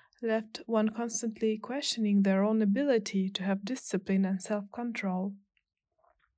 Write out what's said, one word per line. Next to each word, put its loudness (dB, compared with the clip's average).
left -2
one 2
constantly -2
questioning 0
their 4
own 4
ability 2
to -6
have -2
discipline 0
and 0
self-control. -4